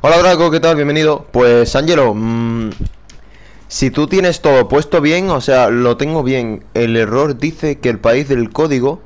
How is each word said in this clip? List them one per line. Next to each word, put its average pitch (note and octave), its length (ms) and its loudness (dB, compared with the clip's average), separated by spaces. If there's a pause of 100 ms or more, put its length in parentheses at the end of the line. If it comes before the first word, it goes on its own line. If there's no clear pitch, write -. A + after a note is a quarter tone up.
Hola, D#3 160 4
Draco, F3 320 4
¿qué D#3 100 0
tal? E3 160 2
Bienvenido. D3+ 560 0
Pues, A#2+ 440 2
Angelo, C#3 400 2
mm, A2+ 560 -4 (960)
si C3 240 -4
tú D3 160 -2
tienes F#3 340 0
todo C3+ 260 4
puesto D3+ 340 0
bien, F3 280 0
o D#3 100 -2
sea, B2+ 300 2
lo A#2+ 280 0
tengo D3+ 260 -4
bien. A#2+ 500 -4
El A#2 240 0
error A#2+ 400 -2
dice D3+ 400 -6
que B2 120 -2
el A2 100 -4
país B2 280 0
del A#2+ 220 -2
código D3 560 -2